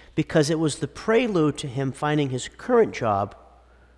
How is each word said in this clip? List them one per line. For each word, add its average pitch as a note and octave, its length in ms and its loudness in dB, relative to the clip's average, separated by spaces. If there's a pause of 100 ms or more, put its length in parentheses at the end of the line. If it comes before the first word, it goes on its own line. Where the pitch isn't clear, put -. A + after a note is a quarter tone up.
(140)
because D#3 360 2
it D#3+ 100 0
was D#3 160 0
the C#3+ 100 -6
prelude G3+ 720 0
to - 80 -8
him C3+ 240 -4
finding D3 400 0
his B2 180 -6
current A3+ 460 0
job G2+ 400 -2 (640)